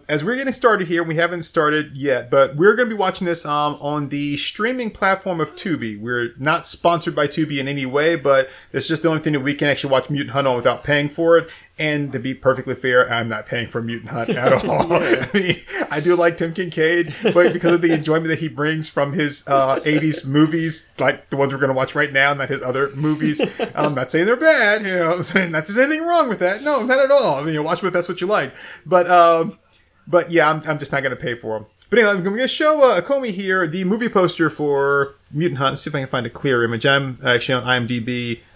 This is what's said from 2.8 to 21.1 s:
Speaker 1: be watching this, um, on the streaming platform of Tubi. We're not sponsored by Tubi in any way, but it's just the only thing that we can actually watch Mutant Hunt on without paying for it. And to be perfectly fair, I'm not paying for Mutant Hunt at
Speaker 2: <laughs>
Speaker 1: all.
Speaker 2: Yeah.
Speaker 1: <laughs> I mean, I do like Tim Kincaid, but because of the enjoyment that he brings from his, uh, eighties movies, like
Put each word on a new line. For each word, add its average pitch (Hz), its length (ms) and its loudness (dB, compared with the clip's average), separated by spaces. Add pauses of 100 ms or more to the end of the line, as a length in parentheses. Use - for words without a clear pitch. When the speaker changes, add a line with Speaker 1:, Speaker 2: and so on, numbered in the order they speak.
Speaker 1:
be 220 80 -6
watching 185 280 -2
this, 170 200 -2
um, 147 340 0
on 143 300 -4
the 143 260 -4
streaming 226 560 -4
platform 190 480 -2
of 151 160 -6
Tubi. 120 420 -6
We're 117 400 -4
not 156 300 -2
sponsored 170 480 0
by 147 120 2
Tubi 147 320 -4
in 135 100 -4
any 139 160 -4
way, 147 320 2
but 135 320 2 (240)
it's 135 160 -4
just 156 140 -2
the 165 60 2
only 156 120 0
thing 151 100 -2
that 147 80 2
we 139 140 -2
can 147 160 0
actually 135 240 -2
watch 131 160 2
Mutant 139 240 -4
Hunt 139 140 0
on 127 100 2
without 117 260 0
paying 147 240 0
for 165 300 4
it. 160 120 -2 (280)
And 147 340 -4
to 127 80 -6
be 127 140 -6
perfectly 131 420 0
fair, 123 340 4
I'm 117 200 -2
not 107 160 -6
paying 117 220 -6
for 117 140 -6
Mutant 113 300 -8
Hunt 117 200 -4
at 127 200 0
Speaker 2:
<laughs> - 140 2
Speaker 1:
all. - 240 0
Speaker 2:
Yeah. 165 400 2
Speaker 1:
<laughs> - 40 -4
I 202 60 2
mean, 180 160 0 (360)
I 151 100 -4
do 175 160 2
like 170 180 2
Tim 165 180 -4
Kincaid, 165 640 -2 (180)
but 175 200 6
because 170 200 2
of 170 80 2
the 165 120 2
enjoyment 156 340 0
that 160 120 -2
he 160 100 -6
brings 151 400 -4
from 143 240 -2
his, 147 340 -4
uh, 135 380 2
eighties 151 400 0
movies, 160 760 0
like 139 300 -2